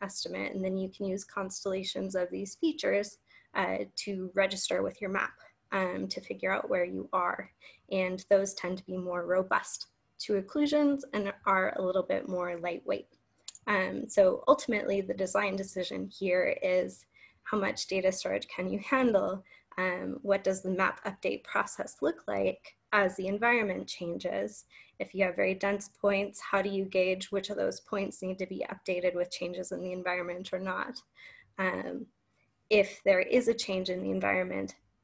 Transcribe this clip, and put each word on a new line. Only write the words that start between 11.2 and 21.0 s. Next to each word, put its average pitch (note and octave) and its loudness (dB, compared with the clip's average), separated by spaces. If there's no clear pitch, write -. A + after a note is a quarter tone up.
are F#3+ 4
a G3 -2
little F#3 2
bit - -2
more F3 -4
lightweight. F3 -4
Um, F#3+ 2
so F#3+ 6
ultimately, G#3 4
the F#3+ -2
design G3 0
decision G3 -4
here F#3 2
is F#3 0
how - -2
much - -2
data F#3+ 2
storage F#3+ -2
can F#3 -4
you G3+ -2
handle? G3+ 2
Um, F#3 -2
what G3 2
does F#3+ 0
the F#3+ -2
map F#3 0